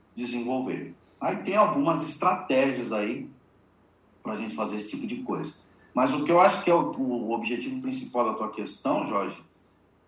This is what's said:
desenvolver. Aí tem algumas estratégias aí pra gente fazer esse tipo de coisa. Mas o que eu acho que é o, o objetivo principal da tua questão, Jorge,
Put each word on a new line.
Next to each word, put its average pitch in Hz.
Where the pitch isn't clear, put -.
desenvolver. 120
Aí 175
tem 190
algumas 165
estratégias 131
aí 107
pra 107
gente -
fazer 104
esse -
tipo -
de -
coisa. -
Mas 131
o 143
que 170
eu 170
acho 196
que 175
é 170
o, -
o 120
objetivo 110
principal -
da 110
tua 107
questão, 131
Jorge, 98